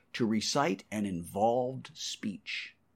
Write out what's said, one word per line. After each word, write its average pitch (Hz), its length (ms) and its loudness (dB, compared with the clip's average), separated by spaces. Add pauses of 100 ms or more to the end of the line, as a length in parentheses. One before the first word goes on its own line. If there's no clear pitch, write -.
(120)
to 123 140 0
recite 139 640 2
an 107 140 -2
involved 117 880 0
speech, - 800 -8 (200)